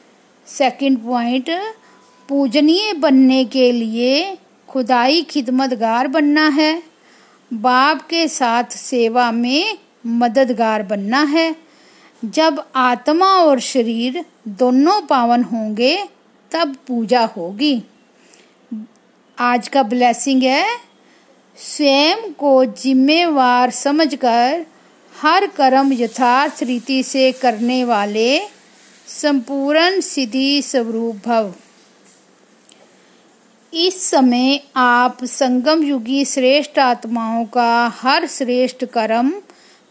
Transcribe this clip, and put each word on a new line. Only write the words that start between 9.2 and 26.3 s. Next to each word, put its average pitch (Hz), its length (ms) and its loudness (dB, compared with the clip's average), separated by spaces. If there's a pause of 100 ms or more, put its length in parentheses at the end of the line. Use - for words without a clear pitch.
में 269 460 -2 (300)
मददगार 233 760 0
बनना 208 400 -2
है। 320 320 0 (680)
जब 311 380 0 (120)
आत्मा 262 520 0
और 330 320 4
शरीर 240 680 -4 (220)
दोनों 254 540 2
पावन 247 420 2
होंगे 240 680 -2 (420)
तब 311 240 -2 (120)
पूजा 233 380 0
होगी। 214 580 -4 (1600)
आज 247 280 0
का 262 160 0
ब्लेसिंग 247 600 0
है, 330 340 0 (800)
स्वयं 302 720 0
को 277 340 2
जिम्मेवार 262 1040 2
समझकर 277 960 0 (560)
हर 370 260 2
कर्म 269 460 2
यथार्थ 254 680 0